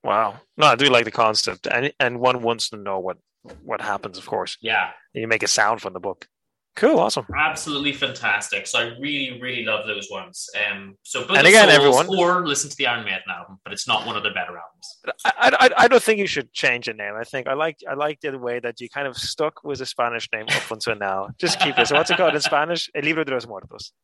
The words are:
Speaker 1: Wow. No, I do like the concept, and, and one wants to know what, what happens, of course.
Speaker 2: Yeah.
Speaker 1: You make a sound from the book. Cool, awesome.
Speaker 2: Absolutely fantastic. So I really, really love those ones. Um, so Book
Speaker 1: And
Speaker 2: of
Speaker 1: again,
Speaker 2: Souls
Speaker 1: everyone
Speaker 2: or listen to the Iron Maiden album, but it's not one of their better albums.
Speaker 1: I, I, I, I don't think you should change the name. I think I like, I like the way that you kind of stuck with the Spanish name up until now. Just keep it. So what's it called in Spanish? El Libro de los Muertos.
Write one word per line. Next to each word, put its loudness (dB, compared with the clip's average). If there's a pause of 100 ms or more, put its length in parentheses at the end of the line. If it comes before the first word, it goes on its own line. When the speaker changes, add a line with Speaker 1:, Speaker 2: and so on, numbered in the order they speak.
Speaker 1:
Wow. 0 (160)
No, 6
I 8
do 2
like 6
the -4
concept, 0
and, -2
and 0
one 2
wants -2
to -14
know -6
what, -6 (440)
what -6
happens, -6
of -18
course. -6
Speaker 2:
Yeah. -2 (240)
Speaker 1:
You -6
make 2
a 0
sound 2
from -8
the -10
book. -10 (500)
Cool, 4
awesome. -2 (100)
Speaker 2:
Absolutely -4
fantastic. -4
So -4
I -4
really, -6
really -8
love -4
those -8
ones. -14 (220)
Um, -12
so -8
Book -10
Speaker 1:
And 6
Speaker 2:
of 8
Speaker 1:
again, 10
Speaker 2:
Souls 10 (220)
Speaker 1:
everyone 4 (100)
Speaker 2:
or 2
listen -2
to -16
the -2
Iron -2
Maiden -6
album, -14
but -12
it's -8
not 0
one -6
of -4
their -4
better -6
albums. -20 (240)
Speaker 1:
I, 2
I, 4
I, 6 (140)
I 6
don't 6
think 0
you -2
should -6
change -2
the -6
name. -8
I -6
think -8
I -2
like, -4 (120)
I -6
like -4
the -8
way -6
that -8
you -12
kind -6
of -10
stuck -6
with -8
the -8
Spanish -4
name -10
up -4
until -4
now. -4 (100)
Just -2
keep 0
it. 2
So 2
what's 2
it 2
called 4
in -2
Spanish? 0
El -4
Libro -2
de -4
los -4
Muertos. -16 (120)